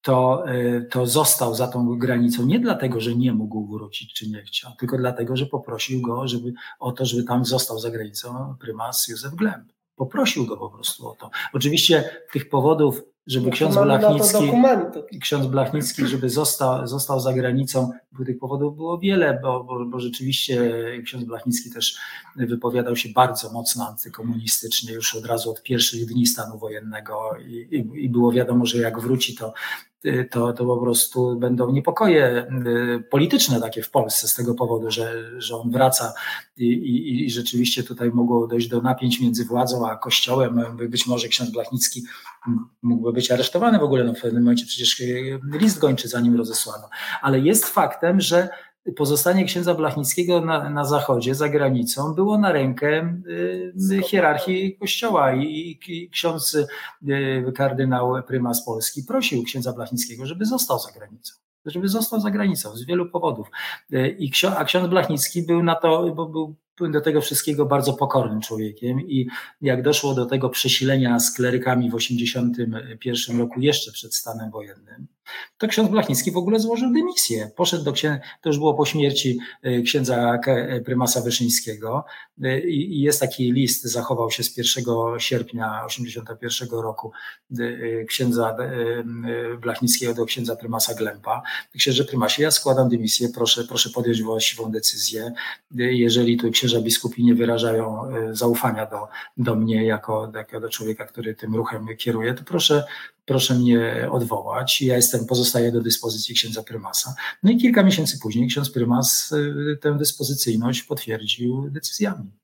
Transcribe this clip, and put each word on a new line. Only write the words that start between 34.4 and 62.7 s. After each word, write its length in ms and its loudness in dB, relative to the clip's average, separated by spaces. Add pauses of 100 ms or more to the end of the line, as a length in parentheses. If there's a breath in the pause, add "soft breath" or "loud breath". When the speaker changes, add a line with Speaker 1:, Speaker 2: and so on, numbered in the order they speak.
Speaker 1:
powodu, 360 -2
że, 500 -6
że 160 -6
on 140 -2
wraca 420 2 (440 loud breath)
i, 80 -2
i, 600 2
i 40 -2
rzeczywiście 520 0
tutaj 280 -2
mogło 360 4
dojść 220 0
do 120 0
napięć 400 0
między 240 2
władzą 440 0
a 80 -4
Kościołem. 800 0
By-, 120 -6
być 180 -2
może 220 0
ksiądz 220 0
Blachnicki 520 -4 (460 loud breath)
m-, 200 -2 (140)
mógłby 300 2
być 180 0
aresztowany 480 4
w 40 4
ogóle, 220 4
no 100 0
w 60 -12
pewnym 220 2
momencie 240 4
przecież, 340 -2
y, 400 -4 (120)
list 260 4
gończy 300 2
za 120 -2
nim 160 6
rozesłano. 520 -4 (340 loud breath)
Ale 180 4
jest 260 4
faktem, 540 2
że 280 2 (480 loud breath)
pozostanie 480 4
księdza 300 0
Blachnickiego 680 0
na, 300 -2
na 140 0
zachodzie, 500 2
za 140 0
granicą, 680 0
było 240 4
na 140 4
rękę, 640 2 (120)
y, 480 -4
Speaker 2:
Zgoda. 320 2
Speaker 1:
hierarchii 680 2
Kościoła 580 2
i, 100 2
i, 340 -6 (100)
i 220 -10
ksiądz, 440 -2 (540 loud breath)
y, 460 0
kardynał 720 2
prymas 380 -2
Polski 440 -6
prosił 340 0
księdza 300 -4
Blachnickiego, 540 -6
żeby 180 -6
został 340 0
za 120 -10
granicą, 440 -20 (300)
żeby 240 -4
został 320 0
za 100 0
granicą 460 -2